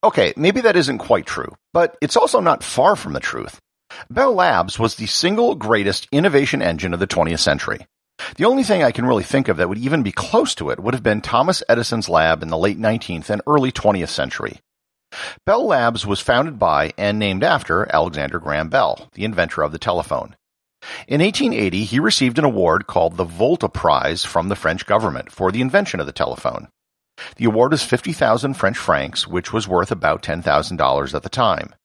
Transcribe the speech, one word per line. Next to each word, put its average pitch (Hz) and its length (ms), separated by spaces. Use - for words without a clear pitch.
Okay, 127 340
maybe 196 260
that 226 120
isn't 139 240
quite 95 260
true, - 300
but 170 280
it's - 160
also - 240
not 170 240
far 170 320
from - 160
the 67 80
truth. - 400
Bell 247 240
Labs 127 420
was 113 200
the 110 100
single 214 480
greatest 107 560
innovation 139 500
engine 87 320
of 85 60
the 95 80
twentieth 82 320
century. - 480
The 160 80
only 254 200
thing 196 180
I 127 80
can 117 160
really 113 160
think 135 240
of 90 120
that 87 100
would 101 100
even 135 240
be 104 80
close - 460
to 76 140
it 62 100
would 117 140
have 123 100
been 107 160
Thomas 139 480
Edison's 117 400
lab 80 340
in 80 60
the 80 100
late 92 200
nineteenth 107 520
and 107 160
early 139 240
twentieth 98 400
century. - 480
Bell 220 180
Labs 120 400
was 101 140
founded 131 400
by 78 400
and 104 220
named 98 240
after 107 500
Alexander 76 460
Graham 76 280
Bell, 80 440
the 101 120
inventor 87 380
of 76 80
the 80 80
telephone. 80 560
In 147 140
eighteen 214 320
eighty, 101 300
he 110 140
received 127 400
an 156 60
award 95 420
called 85 300
the 90 80
Volta 98 460
Prize 71 520
from 85 280
the 101 60
French 80 280
government 104 480
for 92 180
the 113 120
invention 151 360
of 76 60
the 69 80
telephone. 64 560
The 117 100
award 117 260
is 151 100
fifty - 300
thousand 123 420
French - 220
francs, - 500
which 87 240
was 110 160
worth 90 240
about 87 320
ten 82 200
thousand 76 340
dollars 69 380
at 71 80
the - 80
time. 87 440